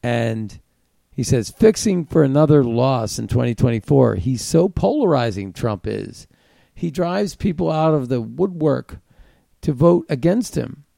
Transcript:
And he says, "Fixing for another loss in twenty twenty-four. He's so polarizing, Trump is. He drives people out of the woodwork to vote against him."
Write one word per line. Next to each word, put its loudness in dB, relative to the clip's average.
And -4
he -6
says, 0
"Fixing 2
for 2
another 4
loss -2
in -6
twenty 0
twenty-four. 2
He's -4
so 0
polarizing, -2
Trump -6
is. -10
He -6
drives -4
people -2
out 2
of -2
the -2
woodwork -2
to -2
vote 4
against 0
him." -8